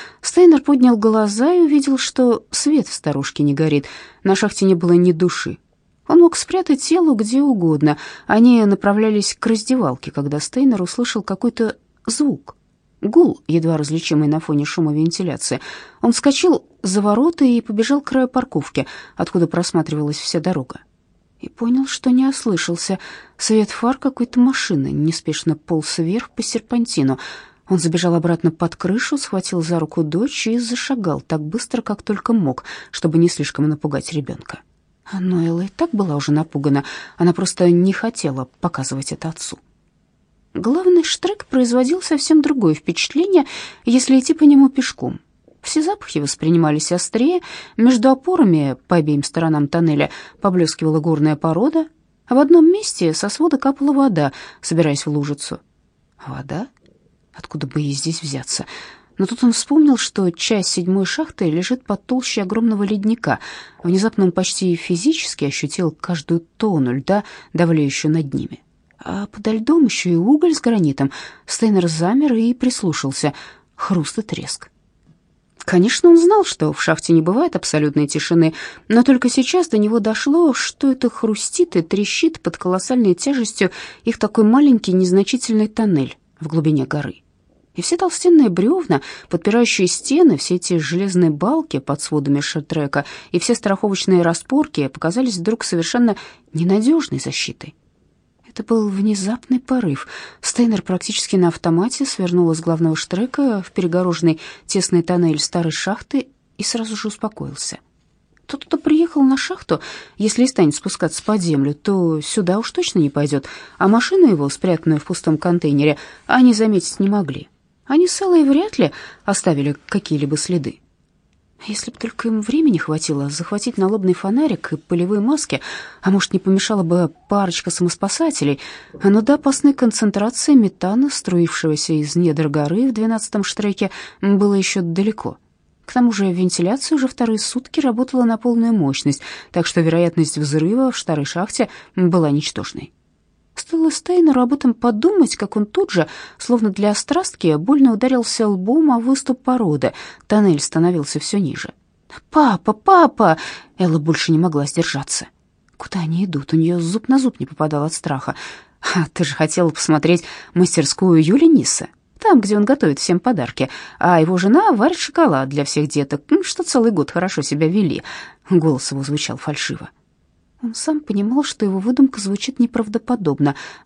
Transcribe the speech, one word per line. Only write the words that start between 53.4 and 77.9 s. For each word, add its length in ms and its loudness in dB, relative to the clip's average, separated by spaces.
капала 360 0
вода, 380 2
собираясь 440 0
в 60 -4
лужицу. 480 -6
«Вода? 420 -10
Откуда 340 -10
бы 120 -6
ей 140 -2
здесь 280 -6
взяться?» 440 -8
Но 60 0
тут 160 -4
он 100 6
вспомнил, 440 4
что 340 -2
часть 380 -2
седьмой 360 0
шахты 400 -4
лежит 380 -2
под 240 -6
толщей 340 -2
огромного 400 0
ледника. 560 -2
Внезапно 420 2
он 60 2
почти 440 -2
физически 680 -2
ощутил 460 -4
каждую 480 -4
тонну 340 0
льда, 320 -2
давлеющую 580 0
над 220 -2
ними. 300 -8
А 300 -8
подо 240 -6
льдом 340 2
еще 240 -2
и 60 2
уголь 400 2
с 40 -4
гранитом. 520 0
Стейнер 420 2
замер 460 0
и 220 0
прислушался. 800 -2
Хруст 420 -4
и 60 -2
треск. 480 -12
Конечно, 500 4
он 80 10
знал, 260 4
что 300 -4
в 80 -10
шахте 320 0
не 80 6
бывает 340 0
абсолютной 520 -2